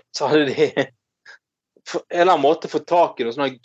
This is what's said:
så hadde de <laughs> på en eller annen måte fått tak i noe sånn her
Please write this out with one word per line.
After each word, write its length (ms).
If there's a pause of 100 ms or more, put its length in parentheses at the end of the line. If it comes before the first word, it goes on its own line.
(180)
så 140
hadde 180
de 380 (440)
<laughs> 600
på 100
en 220
eller 100
annen 140
måte 240
fått 180
tak 320
i 60
noe 80
sånn 100
her 200